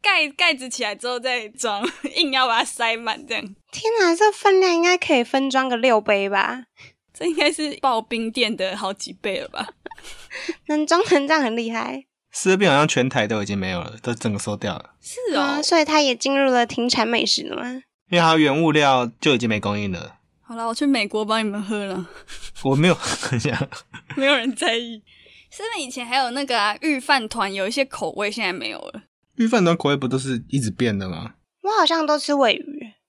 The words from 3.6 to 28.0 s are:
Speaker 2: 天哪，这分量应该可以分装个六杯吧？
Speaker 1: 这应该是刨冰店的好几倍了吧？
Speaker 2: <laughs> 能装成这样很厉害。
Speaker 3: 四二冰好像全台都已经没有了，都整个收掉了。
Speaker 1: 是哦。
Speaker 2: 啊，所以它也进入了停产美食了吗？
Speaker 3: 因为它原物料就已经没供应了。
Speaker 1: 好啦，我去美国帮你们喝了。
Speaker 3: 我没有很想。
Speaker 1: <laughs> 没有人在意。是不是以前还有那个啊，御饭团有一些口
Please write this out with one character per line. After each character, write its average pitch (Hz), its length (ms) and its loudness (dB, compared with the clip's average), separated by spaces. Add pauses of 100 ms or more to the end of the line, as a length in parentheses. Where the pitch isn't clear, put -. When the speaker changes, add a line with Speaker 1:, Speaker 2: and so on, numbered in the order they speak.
Speaker 2:
天 440 260 -2
哪， 349 160 4
这 427 160 4
分 392 300 4
量 370 120 4
应 339 80 2
该 359 160 4
可 339 200 2
以 240 80 4
分 269 260 0
装 262 180 0
个 254 80 -2
六 226 240 4
杯 202 280 0
吧？ 226 380 -2 (460)
Speaker 1:
这 - 140 -10
应 339 80 0
该 294 160 2
是 302 280 -4
刨 247 220 2
冰 226 300 -4
店 226 260 0
的 185 200 -4
好 202 160 -4
几 - 200 -12
倍 190 280 -6
了 - 80 -10
吧？ - 220 -8 (480)
Speaker 2:
<laughs> - 500 -12
能 302 180 0
装 339 180 4
成 285 220 4
这 311 80 2
样 311 80 2
很 226 140 0
厉 226 160 -4
害。 240 320 -6 (260)
Speaker 3:
四 - 220 0
二 190 40 4
冰 196 120 4
好 139 80 6
像 147 100 6
全 131 220 2
台 120 180 0
都 107 160 -2
已 - 20 -2
经 101 140 -2
没 92 120 -2
有 90 100 -4
了， 80 200 -12
都 120 140 -4
整 117 180 -2
个 101 60 -4
收 104 180 -6
掉 101 160 -4
了。 - 180 -12 (100)
Speaker 1:
是 - 180 -14 (160)
哦。 220 60 2
Speaker 2:
啊， 285 200 0
所 339 200 2
以 302 40 4
它 302 160 2
也 269 140 2
进 277 260 0
入 269 120 4
了 240 120 4
停 240 240 -4
产 226 200 0
美 226 180 0
食 - 220 -2
了 - 80 -8
吗？ 254 260 -10 (280)
Speaker 3:
因 175 60 2
为 175 40 6
它 160 160 6
原 151 260 4
物 160 100 4
料 135 380 4 (100)
就 151 140 4
已 117 40 2
经 117 80 0
没 107 140 0
供 104 180 -2
应 101 140 -4
了。 80 240 -10 (240)
Speaker 1:
好 - 160 -18
啦， 226 80 -6
我 233 100 -4
去 294 120 0
美 254 200 2
国 214 160 -2
帮 220 220 0
你 208 60 0
们 208 120 -6
喝 208 220 -4
了。 190 240 -6 (540)
Speaker 3:
我 135 120 2
没 151 140 4
有 170 60 4
很 - 440 -4
想。 117 160 -2 (300)
Speaker 1:
<laughs> - 320 -16
没 269 80 -2
有 277 100 4
人 247 220 0
在 233 220 0
意。 233 240 -10 (480)
是 - 120 -16
不 440 120 -6
是 359 100 -6
以 247 60 -12
前 240 160 -10
还 247 100 -2
有 254 140 0
那 269 120 -4
个 254 160 0
啊， 208 220 0
御 294 180 0
饭 247 300 0
团 202 240 -2
有 196 160 -2
一 - 20 -4
些 269 140 0
口 - 280 -6